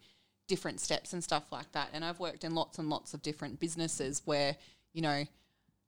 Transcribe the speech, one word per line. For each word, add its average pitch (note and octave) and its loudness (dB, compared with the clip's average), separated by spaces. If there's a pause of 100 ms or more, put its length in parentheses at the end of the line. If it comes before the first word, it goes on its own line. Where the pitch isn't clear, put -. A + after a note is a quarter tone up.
(460)
different F3+ -2
steps - 0
and F3 -2
stuff - 0
like C#3+ -10
that. C#3+ 0
And D#3+ -4
I've E3+ -2
worked E3+ -4
in E3 0
lots - 0
and D#3 0
lots - -2
of D3 -8
different D3+ -4
businesses D#3+ 0
where, C#3+ 4 (380)
you E3 -4
know, D3 4 (640)